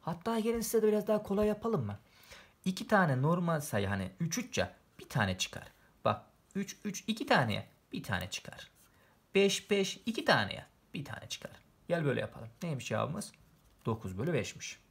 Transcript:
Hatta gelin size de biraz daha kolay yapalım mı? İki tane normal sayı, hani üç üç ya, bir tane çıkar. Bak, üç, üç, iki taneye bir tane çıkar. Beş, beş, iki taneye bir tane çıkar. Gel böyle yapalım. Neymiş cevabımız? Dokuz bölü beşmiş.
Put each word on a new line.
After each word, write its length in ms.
Hatta 340
gelin 220
size 200
de 60
biraz 200
daha 160
kolay 240
yapalım 380
mı? 140
İki 220
tane 340
normal 400
sayı, 260
hani 320
üç 180
üç 200
ya, 160
bir 100
tane 280
çıkar. 260
Bak, 160
üç, 280
üç, 240
iki 180
taneye 420
bir 100
tane 260
çıkar. 420
Beş, 360
beş, 340
iki 200
taneye 400
bir 120
tane 240
çıkar. 220
Gel 180
böyle 140
yapalım. 300
Neymiş 220
cevabımız? 460
Dokuz 320
bölü 160
beşmiş. 460